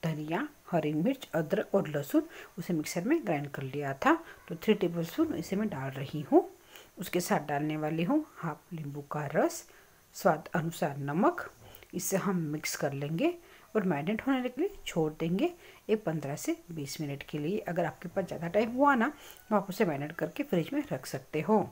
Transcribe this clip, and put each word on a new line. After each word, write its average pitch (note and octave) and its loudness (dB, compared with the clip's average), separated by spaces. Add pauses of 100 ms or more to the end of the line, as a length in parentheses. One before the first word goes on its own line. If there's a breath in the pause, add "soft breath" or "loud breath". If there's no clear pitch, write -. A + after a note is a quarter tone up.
धनिया, D#3+ -2 (240)
हरी D3+ 2
मिर्च, F#3 0
अदरक D#3+ 0
और E3+ 4
लहसुन, D3 2 (360 loud breath)
उसे F3+ -4
mixer E3 -2
में C#4+ 2
grind C#3+ 0
कर C#3+ -8
लिया C#3 -4
था। C#4 4 (360 loud breath)
तो F3 -4
three G#3+ 4
tablespoon F3 0
इसे - -4
मैं G#3+ 0
डाल C3+ -4
रही C3+ -6
हूँ। D#4 6 (560 loud breath)
उसके F3+ -2
साथ E3+ 2
डालने D3+ 0
वाली D#3 0
हूँ D4 2 (120)
हाफ D3+ -6 (120)
नींबू D3 -8 (120)
का D3+ -2
रस, G3+ 2 (540 soft breath)
स्वाद E3 2
अनुसार D#3+ 0
नमक। E3+ 2 (500 loud breath)
इसे F3 -2
हम F#3 2 (160)
mix - -4
कर C#3+ -2
लेंगे E3 0 (420 loud breath)
और G#3+ 2
marinate F3 0
होने B3+ 2
के B3 -6
लिए G4 -2
छोड़ D#3 0
देंगे F#3+ 2 (360 loud breath)
एक G#3+ 0
पन्द्रह D#3 -2
से E4 -4 (160)
बीस D3 -8
मिनट C#3+ -4
के - -8
लिए। D#3+ -2
अगर E3+ -2
आपके D#3 -6
पास F#3 -4
ज़्यादा E3+ -6
टाइम A3 2
हुआ C#4 6
ना, B3 2 (360 loud breath)
तो G#3+ 4
आप G3 2
उसे F#3+ 2
marinate D3+ -2
करके E3+ -4
fridge F3 0
में C#4+ 0 (100)
रख C3+ -6
सकते - -4
हो। G#3 4 (120)